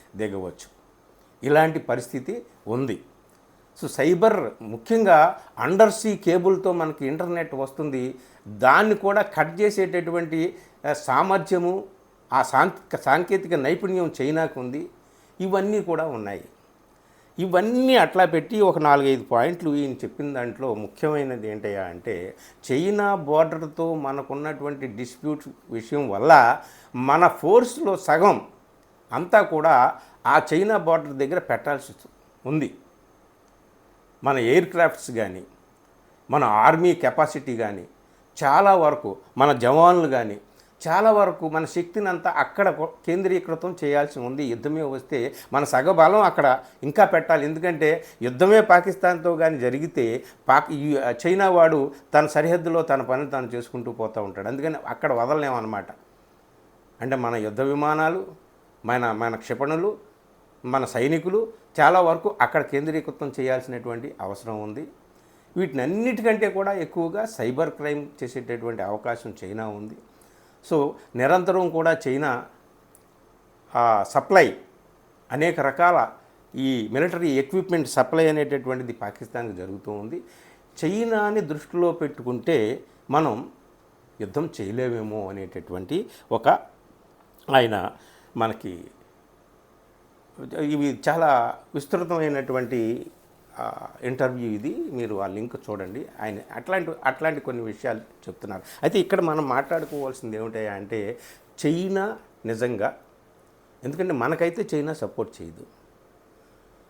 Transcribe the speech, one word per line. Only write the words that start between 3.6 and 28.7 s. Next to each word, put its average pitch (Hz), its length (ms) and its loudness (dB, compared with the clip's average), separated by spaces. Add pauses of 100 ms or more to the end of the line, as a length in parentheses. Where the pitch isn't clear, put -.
So 151 60 -8
సైబర్, 175 640 2 (120)
ముఖ్యంగా 170 760 4 (180)
అండర్ 190 340 6
సీ 214 240 -2
కేబుల్తో 180 560 2
మనకి 156 340 -4
ఇంటర్నెట్ 165 480 -4
వస్తుంది, 135 600 -6 (340)
దాన్ని 139 460 6
కూడా 196 280 2
కట్ 165 380 -2
చేసేటటువంటి, 175 960 0 (340)
ఆ, - 20 2
సామర్థ్యము, 175 920 0 (480)
ఆ 131 100 4
సాంక్-, - 580 0
సాంకేతిక 175 540 0
నైపుణ్యం 175 580 -2 (100)
చైనాకు 151 380 -4
ఉంది. 127 300 -10 (500)
ఇవన్నీ 196 400 -2
కూడా 165 240 -4
ఉన్నాయి. 107 400 -8 (920)
ఇవన్నీ 220 580 2
అట్లా 185 280 4
పెట్టి 170 360 0
ఒక 185 180 4
నాలుగైదు 139 460 4
పాయింట్లు 151 500 0
ఈయన 143 180 -2
చెప్పిన 139 420 -8
దాంట్లో 120 400 -6
ముఖ్యమైనది 127 760 -4
ఏంటయ్యా 104 340 -6
అంటే, 90 520 -10 (380)
చైనా 202 420 0
బోర్డర్తో 160 800 0
మనకున్నటువంటి 139 920 -6
డిస్ప్యూట్ 127 540 -8 (300)
విషయం 123 380 -4
వల్ల 127 540 6 (340)
మన 143 320 4
ఫోర్స్లో 226 680 2
సగం 151 500 2 (680)